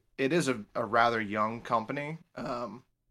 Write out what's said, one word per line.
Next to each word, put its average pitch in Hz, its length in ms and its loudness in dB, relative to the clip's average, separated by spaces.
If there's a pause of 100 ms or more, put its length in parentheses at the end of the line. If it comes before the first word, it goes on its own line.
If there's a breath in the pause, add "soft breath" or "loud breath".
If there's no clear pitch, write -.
(160)
it 135 160 2
is 156 160 4
a, 120 120 0 (160)
a 120 80 0
rather 117 360 4
young 107 400 -2
company. 139 580 -4 (180)
Um, 120 480 -8 (260)